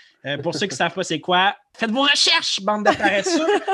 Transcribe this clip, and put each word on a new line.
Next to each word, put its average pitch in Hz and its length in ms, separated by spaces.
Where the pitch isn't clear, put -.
Euh, 143 140
pour 156 160
ceux 208 100
qui 190 100
savent 170 200
pas 190 80
c'est 165 160
quoi, 180 360
faites 226 140
vos 254 100
recherches, 294 640
bande 208 240
de 302 100
paresseux. 220 480